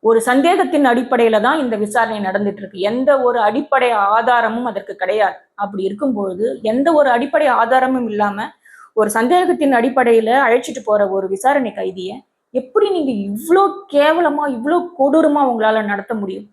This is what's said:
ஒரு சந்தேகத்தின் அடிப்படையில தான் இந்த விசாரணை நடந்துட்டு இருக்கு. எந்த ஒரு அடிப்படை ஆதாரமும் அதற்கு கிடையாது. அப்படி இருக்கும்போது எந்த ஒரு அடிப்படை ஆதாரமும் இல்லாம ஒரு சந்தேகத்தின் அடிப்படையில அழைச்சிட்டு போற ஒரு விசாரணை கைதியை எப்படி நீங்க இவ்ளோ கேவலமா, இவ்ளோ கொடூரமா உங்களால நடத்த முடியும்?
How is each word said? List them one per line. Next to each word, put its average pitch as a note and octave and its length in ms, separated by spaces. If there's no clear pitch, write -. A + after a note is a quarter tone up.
ஒரு A3+ 180
சந்தேகத்தின் C#4 640
அடிப்படையில A#3+ 540
தான் C4 180
இந்த A#3+ 180
விசாரணை G#3+ 440
நடந்துட்டு G3+ 360
இருக்கு. F#3+ 220
எந்த B3+ 420
ஒரு A#3+ 200
அடிப்படை B3 500
ஆதாரமும் A3+ 760
அதற்கு A#3 300
கிடையாது. G3 420
அப்படி G3 280
இருக்கும்போது G#3 800
எந்த B3+ 300
ஒரு D4 180
அடிப்படை C#4+ 360
ஆதாரமும் B3+ 640
இல்லாம G#3 400
ஒரு G#3+ 160
சந்தேகத்தின் D4+ 600
அடிப்படையில A#3 580
அழைச்சிட்டு B3+ 440
போற G#3 240
ஒரு F#3+ 200
விசாரணை A#3 440
கைதியை F#3+ 440
எப்படி D#4+ 360
நீங்க D#4 220
இவ்ளோ D#4 360
கேவலமா, D4+ 540
இவ்ளோ C4+ 300
கொடூரமா D4 500
உங்களால A3 400
நடத்த G3+ 300
முடியும்? G3+ 380